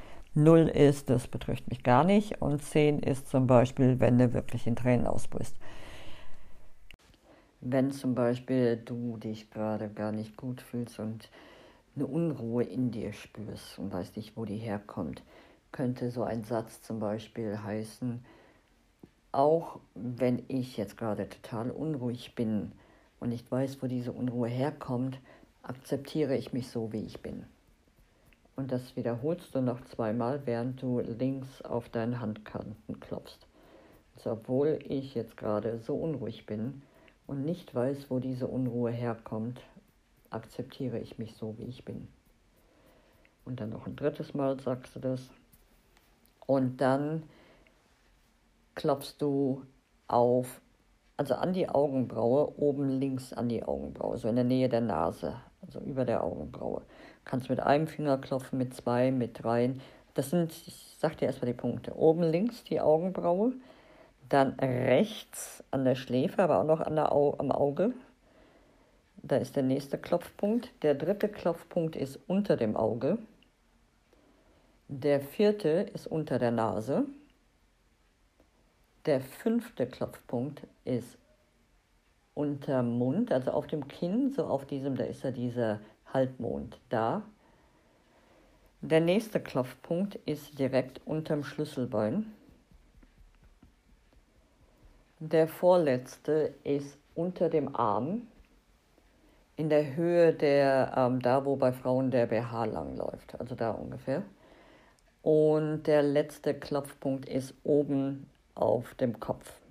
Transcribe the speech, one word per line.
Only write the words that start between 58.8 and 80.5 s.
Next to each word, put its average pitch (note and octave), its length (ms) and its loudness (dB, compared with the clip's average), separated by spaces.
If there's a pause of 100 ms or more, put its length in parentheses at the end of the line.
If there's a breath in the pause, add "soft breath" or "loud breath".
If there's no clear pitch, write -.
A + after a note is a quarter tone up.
mit B2 320 -2
dreien. B2 380 0 (320 loud breath)
Das C#3+ 160 -2
sind, E3+ 220 2 (140)
ich - 320 -20
sag D#3+ 200 -2
dir C3+ 80 0
erstmal B2 260 -2
die B2 40 -4
Punkte. A#2+ 380 -6
Oben D#3+ 280 4
links E3+ 420 0
die - 160 -2
Augenbraue, F3 720 2 (800 loud breath)
dann C3+ 280 4
rechts B2+ 1120 0
an C3+ 140 0
der C3 120 4
Schläfe, C3+ 460 0
aber C#3+ 180 4
auch - 40 0
noch D#3 160 4
an - 160 -2
der D3+ 160 2
Au-, C#3+ 260 4
am C#3 140 -2
Auge. F3+ 400 2 (1300 soft breath)
Da C#3+ 140 0
ist - 180 0
der C3+ 80 2
nächste C#3 360 0
Klopfpunkt. - 760 -2 (100)
Der D3 120 4
dritte F#3+ 340 0
Klopfpunkt E3+ 640 -2
ist C3+ 320 -6
unter F#3 300 2
dem A2+ 180 0
Auge. B2 440 0 (1700 soft breath)
Der C#3+ 320 2
vierte G3 720 2
ist - 140 -12
unter D3 320 -2
der A#2+ 140 2
Nase. A2+ 520 0 (2000)
Der C3+ 160 4
fünfte A3+ 640 -2
Klopfpunkt - 800 -6 (200)